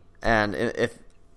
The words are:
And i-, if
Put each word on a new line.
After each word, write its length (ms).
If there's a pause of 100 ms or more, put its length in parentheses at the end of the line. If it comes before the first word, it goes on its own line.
(220)
And 320
i-, 40 (200)
if 160 (420)